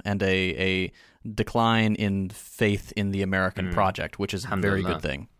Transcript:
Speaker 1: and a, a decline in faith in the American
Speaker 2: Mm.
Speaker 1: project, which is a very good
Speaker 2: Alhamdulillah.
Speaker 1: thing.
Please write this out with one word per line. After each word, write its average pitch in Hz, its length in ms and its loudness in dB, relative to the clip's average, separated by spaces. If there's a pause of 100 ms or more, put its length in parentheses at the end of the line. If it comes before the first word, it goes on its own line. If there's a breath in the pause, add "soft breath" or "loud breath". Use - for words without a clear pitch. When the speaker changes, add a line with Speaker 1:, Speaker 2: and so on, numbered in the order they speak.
Speaker 1:
and 101 160 0
a, 95 140 2 (340)
a 92 220 0 (500 soft breath)
decline 113 540 4
in 98 340 0
faith - 680 -2
in 101 160 0
the 98 120 0
American 95 460 0
Speaker 2:
Mm. 87 40 -2
Speaker 1:
project, 92 460 0
which 101 160 -2
is 92 100 -4
a 104 100 -4
very 95 280 2
good 87 140 -2
Speaker 2:
Alhamdulillah. - 40 -8
Speaker 1:
thing. 71 260 -6 (120)